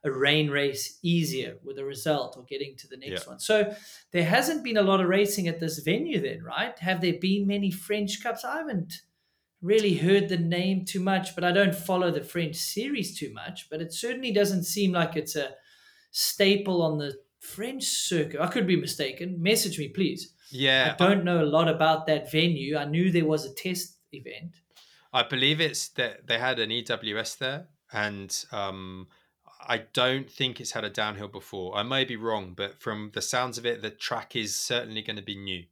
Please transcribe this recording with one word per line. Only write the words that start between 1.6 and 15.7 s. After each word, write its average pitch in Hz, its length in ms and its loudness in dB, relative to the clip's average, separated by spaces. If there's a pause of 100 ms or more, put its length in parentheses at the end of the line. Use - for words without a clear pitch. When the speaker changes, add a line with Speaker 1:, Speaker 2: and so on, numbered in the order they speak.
Speaker 1:
with 135 140 -12
a 135 60 -8
result 139 520 -2
or 127 80 -18
getting 139 320 -10
to - 100 -20
the 131 100 -18
next 95 280 -8
Speaker 2:
Yeah. 131 60 -16
Speaker 1:
one. - 100 -16
So 208 340 2 (380)
there 175 120 2
hasn't 269 380 2
been 233 140 0
a 208 60 6
lot 190 180 6
of 180 80 4
racing 196 400 2
at 165 100 -2
this 160 220 -4
venue 226 400 0
then, 117 220 -4
right? 139 360 -6
Have 175 220 0
there 175 180 2
been 196 280 2
many 202 240 2
French 208 520 -4
Cups? 233 220 -4
I 269 140 -6
haven't 202 440 -6 (600)
really 202 320 4
heard 190 340 4
the 190 80 0
name 175 480 2
too 190 160 -4
much, 185 340 0
but - 80 -4
I 180 80 4
don't 196 240 6
follow 180 360 2
the 151 120 -2
French 160 340 -4
series 247 640 -4
too 120 140 -8
much, - 360 -14
but 156 120 -6
it 165 120 -8
certainly 247 380 -4
doesn't 196 340 4
seem 196 280 2
like 165 240 2
it's - 180 -4
a 143 200 -4 (580)